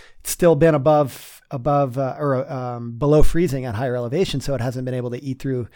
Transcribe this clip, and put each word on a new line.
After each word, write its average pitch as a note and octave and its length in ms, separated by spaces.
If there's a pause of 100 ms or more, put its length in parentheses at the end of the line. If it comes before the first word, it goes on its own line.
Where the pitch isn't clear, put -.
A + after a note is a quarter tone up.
(200)
It's - 100
still E3+ 240
been D#3 200
above, D3 640 (100)
above, C#3 460
uh, C3+ 220
or, C#3 340
um, A#2+ 460
below D3 240
freezing C#3+ 420
at A#2+ 100
higher B2 220
elevation, C3+ 460
so C#3+ 120
it B2 60
hasn't B2+ 240
been B2+ 100
able B2 180
to B2 120
eat C3+ 140
through B2+ 380